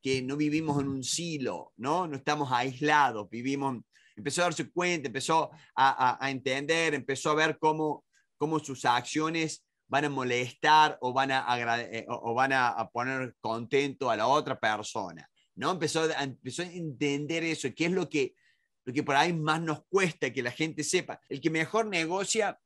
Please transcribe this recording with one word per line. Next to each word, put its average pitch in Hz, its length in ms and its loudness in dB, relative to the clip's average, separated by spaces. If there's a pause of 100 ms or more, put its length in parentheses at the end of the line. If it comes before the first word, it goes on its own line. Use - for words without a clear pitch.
que 131 180 0
no 135 160 -4
vivimos 151 420 0
en 139 80 0
un 135 160 -4
silo, 135 720 -4
¿no? 160 300 0
No 143 100 -6
estamos 147 340 -2
aislados, 127 760 2
vivimos... 135 480 -4 (380)
Empezó 135 260 -2
a 175 40 4
darse 156 260 -2
cuenta, 175 360 -2
empezó 139 440 0 (240)
a, 127 400 4
a, 135 100 -4
a 135 60 0
entender, 143 640 0
empezó 135 340 -2
a 151 60 4
ver 156 240 2
cómo, 156 440 0 (340)
cómo 156 220 -2
sus 139 260 -8
acciones 151 760 0 (240)
van 143 180 0
a 147 40 0
molestar 135 920 4
o 127 120 -2
van 135 180 2
a 131 100 2
agrade-, 117 580 -2
eh, - 100 -10
o, 117 220 -6
o - 20 -2
van 131 180 2
a, 127 180 4
a 107 200 -4
poner 127 500 -4
contento 131 720 -2
a 107 80 2
la 110 80 2
otra 135 340 0
persona, 104 680 -4 (260)
¿no? 147 160 -2
Empezó 160 300 0
a, 160 220 0
empezó 131 400 -8
a - 20 -4
entender 151 760 -2
eso, 151 320 -2
que 160 100 2
es 175 60 2
lo 185 180 0
que, 139 240 0 (520)
lo 127 80 -8
que 143 100 0
por 143 120 2
ahí 165 180 4
más 156 280 0
nos 156 260 -4
cuesta 170 460 0
que 131 80 -2
la 120 100 -2
gente 156 320 -4
sepa. - 460 -2
El 139 100 -8
que 160 120 0
mejor 160 340 0
negocia 190 800 -2